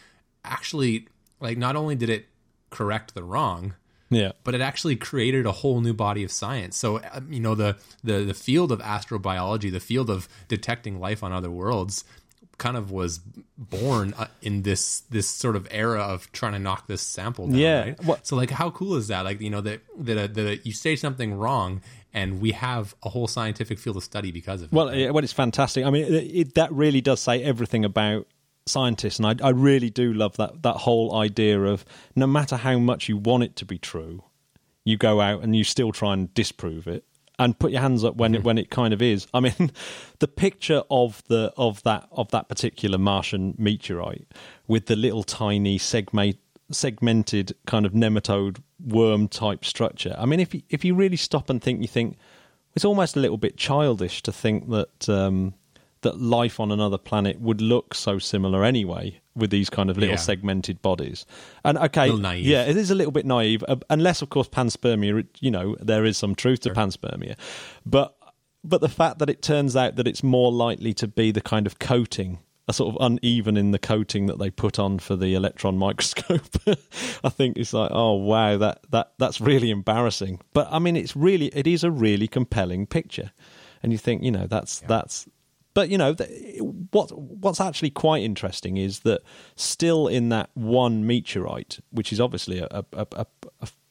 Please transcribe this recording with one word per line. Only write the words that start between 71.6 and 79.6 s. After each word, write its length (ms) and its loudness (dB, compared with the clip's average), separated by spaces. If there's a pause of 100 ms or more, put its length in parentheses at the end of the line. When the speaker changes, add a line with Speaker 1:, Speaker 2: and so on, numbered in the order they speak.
Speaker 2:
of 120 -8
coating, 600 -2 (300)
a 40 0
sort 220 -2
of 100 -4
uneven 520 2
in 160 4
the 60 2
coating 480 0
that 120 -2
they 120 -4
put 280 -2
on 200 0
for 180 -4
the 180 2
electron 440 0
<laughs> 0 -
microscope, 680 0 (800)
I 60 2
think 280 0
it's 140 -4
like, 200 0
oh 220 4
wow, 440 2
that, 220 0 (100)
that, 280 0
that's 220 0
really 300 4